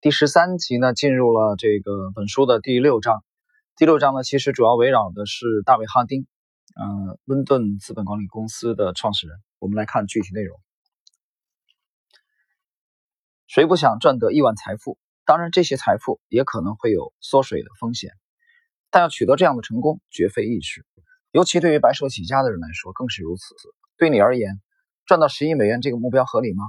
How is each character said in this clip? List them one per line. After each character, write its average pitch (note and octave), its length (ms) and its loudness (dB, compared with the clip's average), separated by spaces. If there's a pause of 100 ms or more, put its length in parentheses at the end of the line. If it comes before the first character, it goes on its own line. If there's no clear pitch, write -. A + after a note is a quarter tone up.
第 D3+ 120 2
十 D3 160 2
三 E3+ 300 0
集 B2 200 -4
呢， B2+ 160 2
进 C3+ 220 0
入 A#2+ 160 4
了 A2 240 2
这 G#2 240 0
个 F#2+ 340 -8
本 G#2 140 -8
书 C3+ 180 0
的 A#2+ 140 2
第 B2 180 -2
六 B2+ 220 2
章。 A2 240 -2 (500)
第 - 100 4
六 D#3 140 6
章 C3+ 160 2
呢， C3 80 -4
其 C#3 160 -2
实 C3+ 140 -2
主 B2 100 0
要 A#2 140 6
围 A#2+ 140 4
绕 A2 200 2
的 G2+ 160 -8
是 - 180 -12 (220)
大 B2+ 100 6
卫· A2 160 -4
哈 B2 120 2
丁， C3+ 200 -6 (520)
呃， G2+ 480 -8
温 C3+ 180 0
顿 G#2+ 380 0
资 - 140 -14
本 G#2+ 100 -6
管 G#2 160 -6
理 G2 80 -8
公 A2 180 -10
司 A2 300 -6
的 F#2+ 160 -2
创 G#2 200 -4
始 F2 140 -6
人。 D#2+ 120 -18 (200)
我 G2 80 -10
们 G2+ 100 -4
来 G#2+ 100 -4
看 G#2+ 200 -2
具 A2 140 -4
体 F#2+ 120 -8
内 G#2 80 -6
容。 G2 160 -8 (3000)
谁 D3+ 180 4
不 E3+ 80 4
想 B2+ 240 2
赚 C3 220 2
得 A2 100 2
亿 C#3+ 120 2
万 A2+ 120 2
财 A2 220 -10
富？ - 220 -12 (260)
当 D#3 160 4
然， E3+ 100 -6
这 F3 140 2
些 C#3 120 -2
财 A2+ 220 0
富 - 300 -6
也 B2+ 160 0
可 - 160 -6
能 G2+ 160 -6
会 A2 160 0
有 E2 260 -2
缩 - 240 2
水 F#2+ 220 -6
的 - 60 -20 (100)
风 A#2 120 -6
险， - 200 -12 (760)
但 F3+ 140 4
要 E3 60 0
取 A#2+ 180 -4
得 C3+ 80 4
这 E3 100 2
样 C#3+ 120 2
的 A2+ 60 -8
成 A2+ 180 -6
功， D#3 200 -4 (100)
绝 - 180 -2
非 G#2+ 160 -4
易 A2 160 -4
事。 - 260 -14 (460)
尤 F3 100 4
其 F3 160 0
对 D#3+ 160 2
于 D3+ 60 2
白 B2 120 4
手 C#3 160 -4
起 G#2 160 -8
家 C3+ 200 0
的 A#2+ 80 0
人 F2 80 -6
来 D#2+ 120 -12
说， F2+ 200 -14
更 B2 160 -10
是 G2+ 160 -10
如 E2+ 120 -6
此。 - 200 -20 (400)
对 E3 140 4
你 A#2 100 4
而 B2 180 6
言， G2 220 -6 (460)
赚 F3 120 6
到 D#3 80 6
十 C#3+ 180 -2
亿 D#3+ 100 0
美 A#2 120 2
元 A#2 140 0
这 C3+ 100 -2
个 A#2+ 60 -4
目 A#2+ 120 -4
标 B2+ 160 2
合 A#2 160 0
理 A2 140 -4
吗？ G2+ 140 -4